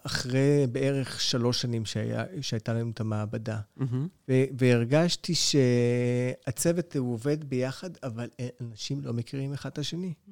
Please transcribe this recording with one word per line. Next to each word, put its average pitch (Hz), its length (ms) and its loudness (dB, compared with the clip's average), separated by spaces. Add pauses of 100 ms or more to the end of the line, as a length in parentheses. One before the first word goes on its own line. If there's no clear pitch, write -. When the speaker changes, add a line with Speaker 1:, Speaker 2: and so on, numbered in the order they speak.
Speaker 1:
אחרי 135 680 4
בערך 135 500 -2
שלוש 120 400 2
שנים 117 240 -2
שהיה, 113 380 -2 (180)
שהייתה 117 320 -4
לנו 117 180 -2
את - 80 -8
המעבדה. 110 600 -4 (180)
Speaker 2:
מהמם. 127 300 -2 (220)
Speaker 1:
ו-, 131 140 6 (140)
והרגשתי 127 760 4
שהצוות 123 1600 2
הוא 123 180 0
עובד 143 300 -2
ביחד, 131 460 -4 (140)
אבל 123 260 -6 (320)
אנשים 123 400 -6
לא 131 120 -6
מכירים 135 400 -4
אחד 135 160 -8
את - 80 -12
השני. 165 360 -6 (180)